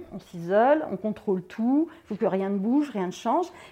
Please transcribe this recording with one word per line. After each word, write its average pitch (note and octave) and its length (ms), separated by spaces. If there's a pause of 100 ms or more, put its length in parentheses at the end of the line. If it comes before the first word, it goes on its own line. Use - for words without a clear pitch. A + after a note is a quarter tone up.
(140)
on G3 60
s'isole, G#3+ 720
on G3+ 60
contrôle G3 480
tout, C4+ 460 (160)
il - 20
faut G#3+ 80
que A3 100
rien F#3+ 220
ne G3+ 100
bouge, B3+ 340
rien F#3+ 160
ne F3+ 40
change. D#4 360 (240)